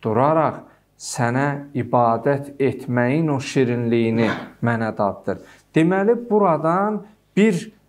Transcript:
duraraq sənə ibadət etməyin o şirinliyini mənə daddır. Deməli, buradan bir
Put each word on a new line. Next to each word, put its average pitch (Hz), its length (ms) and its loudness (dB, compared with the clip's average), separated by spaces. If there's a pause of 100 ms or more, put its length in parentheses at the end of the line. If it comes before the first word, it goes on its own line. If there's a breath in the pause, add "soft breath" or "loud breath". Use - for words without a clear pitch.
duraraq 135 520 2 (440 soft breath)
sənə 135 760 -2
ibadət 123 840 0
etməyin 127 720 0
o 139 120 -2
şirinliyini 117 880 0 (320)
mənə 113 340 -2
daddır. 95 420 -4 (360 loud breath)
Deməli, 196 560 2
buradan 196 760 0 (320 loud breath)
bir 202 360 0 (160)